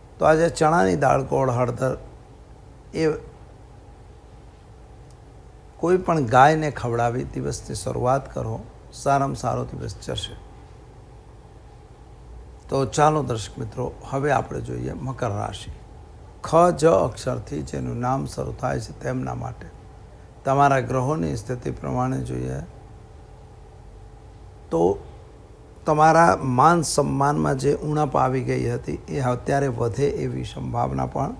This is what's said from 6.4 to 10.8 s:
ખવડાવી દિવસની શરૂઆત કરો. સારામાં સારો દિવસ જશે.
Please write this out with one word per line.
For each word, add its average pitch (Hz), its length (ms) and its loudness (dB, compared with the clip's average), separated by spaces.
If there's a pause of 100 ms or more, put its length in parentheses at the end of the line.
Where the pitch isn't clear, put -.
ખવડાવી 120 520 -2
દિવસની 135 520 -8
શરૂઆત 123 580 -2
કરો. 113 260 -6 (340)
સારામાં 139 420 0
સારો 123 300 -4
દિવસ 123 300 -10 (120)
જશે. - 280 -8 (2250)